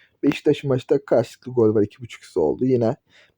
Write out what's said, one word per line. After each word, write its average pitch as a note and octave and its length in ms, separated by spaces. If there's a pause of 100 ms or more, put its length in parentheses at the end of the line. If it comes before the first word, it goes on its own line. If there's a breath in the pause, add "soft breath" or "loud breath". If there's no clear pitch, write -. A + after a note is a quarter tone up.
(240 soft breath)
Beşiktaş'ın C#3+ 440
maçta C3+ 380
karşılıklı B2+ 460
gol A2 240
var, A2 60
iki G2+ 200
buçuk - 220
üstü - 160
oldu. D#2 260
Yine A#2+ 300 (420 soft breath)